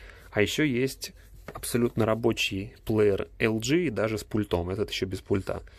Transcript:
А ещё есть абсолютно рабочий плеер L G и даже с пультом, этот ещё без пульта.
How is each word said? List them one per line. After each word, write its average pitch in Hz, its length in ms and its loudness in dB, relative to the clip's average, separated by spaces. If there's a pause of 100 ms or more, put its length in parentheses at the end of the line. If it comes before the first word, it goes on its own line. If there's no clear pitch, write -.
(320)
А 104 120 2
ещё 147 200 0
есть 131 500 -2 (380)
абсолютно 117 540 0
рабочий 110 680 0 (100)
плеер 107 440 4 (100)
L 113 180 2
G 147 300 0
и - 20 0
даже 107 300 -2
с - 40 -10
пультом, 87 460 -2
этот 98 220 -2
ещё - 160 -4
без 92 140 -8
пульта. 98 420 -2 (160)